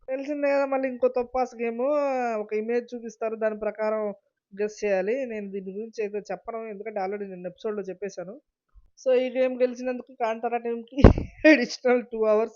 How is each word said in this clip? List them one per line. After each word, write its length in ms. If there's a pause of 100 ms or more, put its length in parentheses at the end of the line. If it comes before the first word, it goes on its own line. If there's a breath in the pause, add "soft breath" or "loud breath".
తెలిసిందే 400
కదా, 180
మళ్ళీ 220
ఇంకో 200
తొప్పాస్ 540
గేమ్, 180 (600)
ఒక 120
ఇమేజ్ 420
చూపిస్తారు, 420
దాని 220
ప్రకారం 560 (480)
గెస్ 220
చేయాలి. 420
నేను 240
దీని 220
గురించి 300
అయితే 160
చెప్పను, 480
ఎందుకంటే 340
already 260
నేను 220
ఎపిసోడ్‌లో 340
చెప్పేశాను. 580 (640)
So, 60
ఈ 180
గేమ్ 300
గెలిచినందుకు 520
కాంతారా 460
టీంకి 380
<laughs> 400 (100)
additional 520
two 240
hours 340